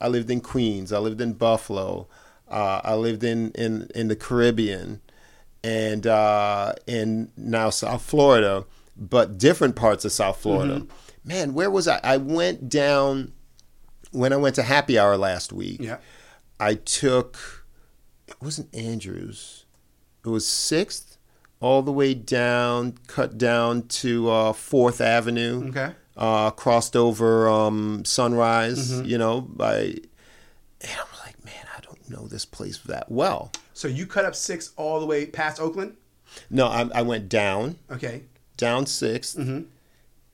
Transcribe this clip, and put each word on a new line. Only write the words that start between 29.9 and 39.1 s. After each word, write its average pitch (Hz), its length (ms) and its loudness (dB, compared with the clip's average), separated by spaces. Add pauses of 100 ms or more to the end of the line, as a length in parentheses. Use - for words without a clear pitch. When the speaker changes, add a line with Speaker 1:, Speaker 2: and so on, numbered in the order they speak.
Speaker 1:
and - 120 -12
I'm - 320 -12
like, - 200 -20
"Man, - 200 -20 (120)
I - 60 -18
don't - 280 -20
know 110 160 -14
this - 180 -12
place - 420 -12
that - 240 -10
well." 160 420 -2 (220)
Speaker 2:
So - 140 -10
you 143 180 -6
cut 196 180 -2
up 180 100 -4
Sixth - 420 -8
all 156 240 -4
the 156 60 -6
way 151 200 -2
past 156 340 -6
Oakland? 170 360 -6 (540)
Speaker 1:
No, 127 160 2
I, 117 280 0
I 120 80 2
went 113 260 -4
down. 107 480 0 (140)
Speaker 2:
Okay. 127 320 -10 (340)
Speaker 1:
Down 123 300 0
Sixth 123 500 -4